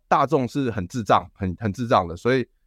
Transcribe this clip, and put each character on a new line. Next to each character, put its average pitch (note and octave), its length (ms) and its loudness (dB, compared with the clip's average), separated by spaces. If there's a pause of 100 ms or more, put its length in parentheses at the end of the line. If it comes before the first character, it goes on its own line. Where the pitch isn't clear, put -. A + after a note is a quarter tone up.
大 D3+ 180 2
众 C3+ 180 0
是 C3+ 240 -4
很 G2 200 -6
智 A#2+ 140 -8
障， F#2+ 300 4
很， F#2 240 -4
很 A2 140 -4
智 A#2 160 -8
障 A2 200 4
的， E2 80 -10
所 B2 200 0
以 B2 100 -2 (220)